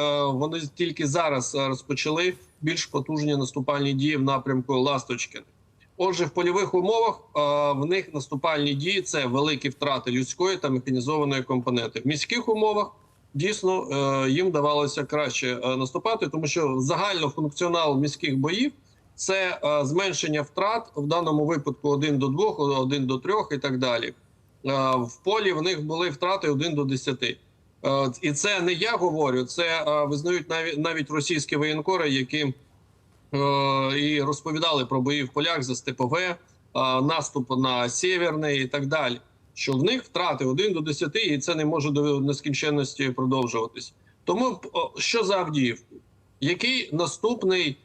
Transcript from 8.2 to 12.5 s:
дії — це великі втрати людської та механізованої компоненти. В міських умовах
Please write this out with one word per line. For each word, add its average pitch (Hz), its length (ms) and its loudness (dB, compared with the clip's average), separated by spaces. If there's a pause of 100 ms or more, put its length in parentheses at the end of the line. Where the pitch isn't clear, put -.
дії — 180 280 0
це 147 240 -2
великі 139 420 0
втрати 127 420 -2
людської 175 460 0
та 143 140 -2
механізованої 135 720 0
компоненти. 123 580 0
В 123 60 -4
міських 185 420 0
умовах 214 440 2 (420)